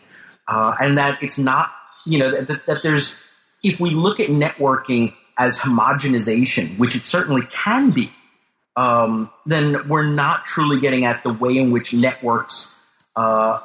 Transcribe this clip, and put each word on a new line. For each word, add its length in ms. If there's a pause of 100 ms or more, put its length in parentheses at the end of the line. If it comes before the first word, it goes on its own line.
(460)
Uh, 320
and 200
that 220
it's 160
not, 360 (340)
you 140
know, 100
that, 160
that, 200
that 180
there's, 320 (480)
if 160
we 100
look 300
at 80
networking 840 (220)
as 220
homogenization, 1200
which 160
it 100
certainly 460
can 400
be, 220 (640)
um, 540 (160)
then 420
we're 180
not 380
truly 340
getting 280
at 180
the 80
way 240
in 160
which 200
networks, 920 (300)
uh, 480